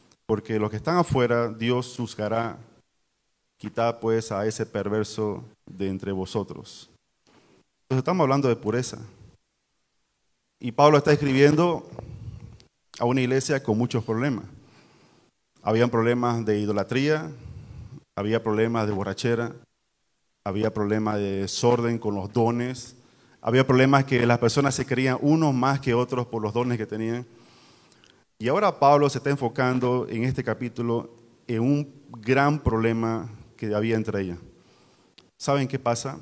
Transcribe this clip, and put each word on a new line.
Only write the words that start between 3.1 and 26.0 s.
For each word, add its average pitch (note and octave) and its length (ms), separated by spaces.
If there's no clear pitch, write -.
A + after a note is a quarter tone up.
Quitad, A#2 420
pues, A2+ 320
a G#2 160
ese A2 200
perverso G#2 760
de F#2+ 220
entre F#2+ 240
vosotros. - 800
Entonces, C3 160
estamos D#3+ 240
hablando C3+ 240
de A#2 100
pureza. A2 420
Y B2 100
Pablo D3 280
está D3 140
escribiendo D3 760
a - 40
una B2+ 160
iglesia C3 420
con A2 140
muchos A#2 280
problemas. A2+ 400
Habían A2+ 280
problemas A#2+ 540
de G#2 160
idolatría, C3 720
había A2 280
problemas A2 440
de G#2+ 60
borrachera, G#2+ 600
había G#2 320
problemas G#2+ 440
de G2 240
desorden A#2 560
con G#2+ 180
los G2 160
dones, A#2+ 640
había B2+ 260
problemas C3+ 380
que B2 220
las A#2+ 120
personas C3+ 360
se C3 100
creían B2+ 360
unos D3+ 340
más C3 240
que C3 160
otros B2 320